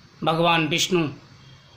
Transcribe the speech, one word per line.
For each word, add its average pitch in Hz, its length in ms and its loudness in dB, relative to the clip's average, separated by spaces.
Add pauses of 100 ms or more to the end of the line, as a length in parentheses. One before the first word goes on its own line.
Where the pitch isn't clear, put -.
(240)
भगवान 165 440 2
विष्णु 165 400 0 (680)